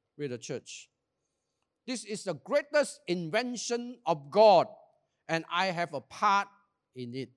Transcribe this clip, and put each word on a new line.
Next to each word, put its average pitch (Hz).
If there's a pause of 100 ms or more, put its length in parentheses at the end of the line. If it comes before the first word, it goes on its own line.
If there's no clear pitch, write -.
(180)
with 143
the 120
church. - (1000)
This 233
is 208
the 175
greatest 294
invention 240
of 143
God, 190 (600)
and 165
I 180
have 170
a 135
part 196 (460)
in 123
it. 127